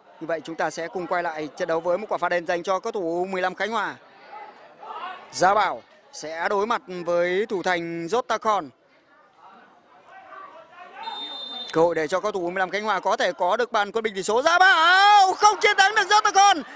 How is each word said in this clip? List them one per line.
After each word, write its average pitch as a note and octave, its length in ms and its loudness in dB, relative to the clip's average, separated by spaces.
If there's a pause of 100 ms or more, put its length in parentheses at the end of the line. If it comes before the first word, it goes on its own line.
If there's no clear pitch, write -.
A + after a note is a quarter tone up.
(200)
Như D#3+ 60 -12
vậy D#3+ 180 -4
chúng E3 100 -10
ta E3 160 -2
sẽ E3 180 -8
cùng F3 180 -6
quay F3 160 -2
lại D#3 340 -6
trận F3+ 120 -4
đấu E3 120 0
với F3 180 0
một G#3+ 100 -8
quả F3+ 100 -4
phạt F3 100 -2
đền F3 180 -2
dành F3 160 -2
cho F#3 180 -2
các A3+ 140 -8
thủ G#3+ 60 -2
U F3 240 -2
mười F#3+ 180 -4
lăm F#3 120 -2
Khánh G3+ 160 -4
Hòa. F#3+ 240 -4 (1400)
Gia F#3 220 2
Bảo E3+ 280 0 (300)
sẽ E3 360 -8
đối G3+ 180 0
mặt A#3 200 -2
với F3+ 600 -2
thủ G3 160 -6
thành E3+ 440 -4
Jotakon. G#3+ 600 -2 (3000)
Cơ D#3+ 80 0
hội E3+ 140 2
để D#3+ 140 -4
cho F#3 120 -2
các G3+ 140 -6
thủ F#3 100 -6
U F3 60 -4
mười F#3 100 -6
lăm F#3 100 -2
Khánh G#3 140 -6
Hòa G3+ 160 -2
có G3 160 -2
thể G3+ 160 -2
có F3+ 240 0
được A#3 160 -4
bàn G3+ 200 0
quân A3+ 120 -4
bình A3 100 -4
tỷ F#3+ 80 -6
số. G#3+ 200 0
Gia E4 160 4
Bảo F#4 720 6
không G#4 280 4
chiến G#4 160 4
thắng G4+ 180 4
được G#4 140 2
Jotakon. G4+ 540 4 (140)